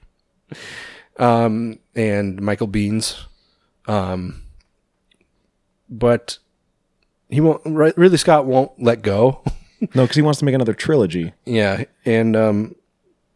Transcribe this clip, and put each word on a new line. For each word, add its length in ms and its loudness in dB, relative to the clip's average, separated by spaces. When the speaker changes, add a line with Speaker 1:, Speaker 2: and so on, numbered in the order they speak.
Speaker 1:
Um, 600 0
and 460 -2
Michael 280 -2
Biehn. 460 -2
Um, 560 -6
but 500 -2
he 140 -4
won't, 240 2
Ri-, 300 2
Ridley 200 6
Scott 300 2
won't 260 2
let 200 0
go. 440 2
<laughs> 480 -6
Speaker 2:
No, 120 4
'cause 100 -6
he 60 4
wants 160 0
to 80 -2
make 80 2
another 200 0
trilogy. 580 -2
Speaker 1:
Yeah, 400 0
and, 300 2
um, 400 0